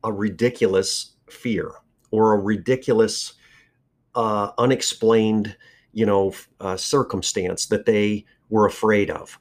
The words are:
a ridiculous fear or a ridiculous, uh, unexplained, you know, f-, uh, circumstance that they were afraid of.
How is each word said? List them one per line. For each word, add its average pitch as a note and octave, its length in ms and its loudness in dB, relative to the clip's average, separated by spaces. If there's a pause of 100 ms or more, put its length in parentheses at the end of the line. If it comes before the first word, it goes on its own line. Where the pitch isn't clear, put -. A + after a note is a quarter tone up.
a A2 80 -4
ridiculous G2+ 1000 -2 (160)
fear F#2+ 440 -6 (380)
or A2 220 4
a G#2 60 4
ridiculous, A2 920 0 (840)
uh, G#2+ 420 0
unexplained, A2 1000 2 (340)
you A2 140 0
know, G2 240 2
f-, - 180 -14 (140)
uh, F#2+ 160 -4
circumstance F#2+ 880 -4
that G#2+ 200 -2
they G#2 380 0 (260)
were G#2+ 160 4
afraid G2+ 440 0
of. - 320 -12